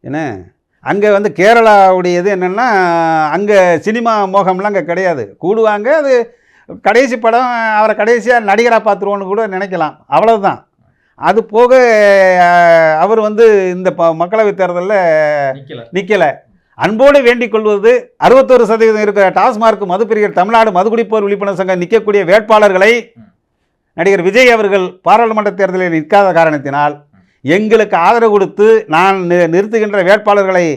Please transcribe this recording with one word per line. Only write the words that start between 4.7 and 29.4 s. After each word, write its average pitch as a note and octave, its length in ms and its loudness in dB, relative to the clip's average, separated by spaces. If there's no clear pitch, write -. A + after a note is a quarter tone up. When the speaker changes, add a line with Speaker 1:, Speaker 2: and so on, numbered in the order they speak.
Speaker 1:
கிடையாது. E3+ 420 -4
கூடுவாங்க, G#3+ 460 -2
அது C#4+ 260 0
கடைசி A#3+ 360 0
படம், A#3 300 0
அவரை G#3+ 200 2
கடைசியா A3+ 440 0
நடிகரா A3 400 0
பார்த்துருவோன்னு G3+ 440 -2
கூட G#3 240 -4
நினைக்கலாம், F#3 480 -6
அவ்வளவுதான். F#3+ 520 0
அது F#3+ 240 0
போக, A#3 280 0
அஹ், E3+ 580 4
அவர் G#3+ 200 0
வந்து G#3+ 260 2
இந்த F3+ 220 -4
ப-, E3 220 -2
மக்களவை G3 400 -2
தேர்தல்ல F3+ 420 -4
Speaker 2:
நிக்கல. B2+ 320 -16
Speaker 1:
நிக்கல. F#3+ 320 -2
அன்போடு B3+ 440 2
வேண்டிக் A#3+ 300 0
கொள்வது, G#3+ 400 0
அறுபத்தொரு A#3+ 480 4
சதவீதம் A3 360 0
இருக்கிற G3+ 280 0
டாஸ்மார்க் G#3+ 560 0
மதுப்பிரியர் G#3 540 -2
தமிழ்நாடு A3 320 0
மதுகுடிப்போர் G#3+ 540 -2
விழிப்புணர்வு G3+ 300 -4
சங்கம் F#3 260 -4
நிக்கக்கூடிய G3+ 440 0
வேட்பாளர்களை G#3 680 2
Speaker 2:
ம். A2 120 -20
Speaker 1:
நடிகர் F#3 280 0
விஜய் A#3 280 2
அவர்கள் G3+ 360 0
பாராளுமன்ற G#3+ 480 0
தேர்தலில் F#3 400 -4
நிற்காத F3+ 420 0
காரணத்தினால் D3 600 -2
Speaker 2:
ம். - 320 -20
Speaker 1:
எங்களுக்கு G#3 560 0
ஆதரவு A3 340 2
கொடுத்து, G3+ 360 0
நான் G3 300 2
நி-, F3 300 0